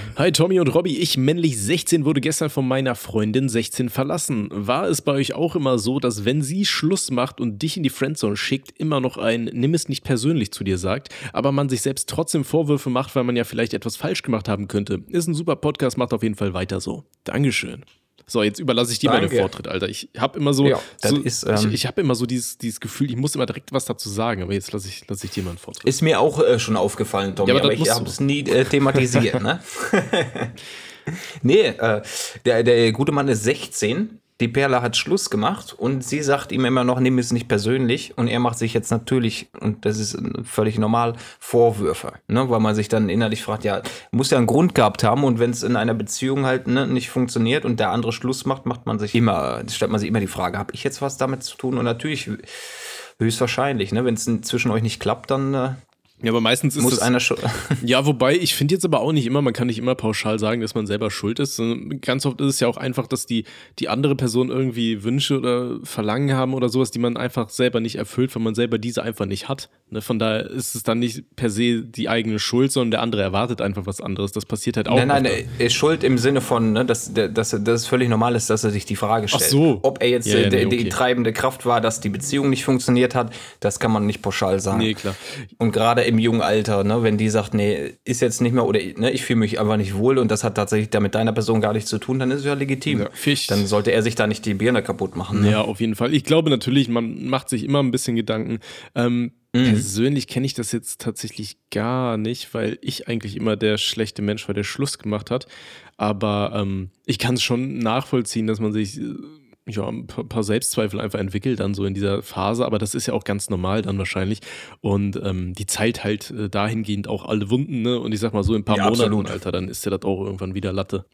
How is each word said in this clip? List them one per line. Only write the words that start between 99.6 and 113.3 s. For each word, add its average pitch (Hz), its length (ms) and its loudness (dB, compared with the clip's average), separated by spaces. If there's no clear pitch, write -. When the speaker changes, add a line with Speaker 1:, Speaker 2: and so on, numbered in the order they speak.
Speaker 1:
persönlich 107 560 0
kenn 127 160 -2
ich 135 100 -4
das 117 200 -6
jetzt - 280 -6
tatsächlich 107 560 -8
gar 120 460 0
nicht, 113 360 -6
weil 110 280 -2
ich - 260 -8
eigentlich 107 280 -4
immer 110 200 0
der 107 220 2
schlechte - 440 -4
Mensch 104 260 -2
war, 101 60 -2
der 101 120 -2
Schluss - 340 -4
gemacht 104 320 -4
hat. 127 160 -4
Aber, 104 580 0
ähm, 98 340 -2
ich 123 140 -2
kann's 123 220 0
schon 131 380 -2
nachvollziehen, 117 680 0
dass 107 120 -2
man 107 140 0
sich, 107 260 -2
äh, 117 140 -6
ja, 104 200 -4
ein 117 180 -6
paar, 113 200 -8
paar 113 180 -2
Selbstzweifel 107 580 -2
einfach 110 160 -4
entwickelt 101 420 -2
dann 98 140 -2
so 98 120 -2
in 98 100 -2
dieser 101 260 0
Phase. 107 460 -2
Aber 107 100 0
das 101 160 -2
ist 123 140 -4
ja 117 80 0
auch 107 80 -2
ganz 101 260 -4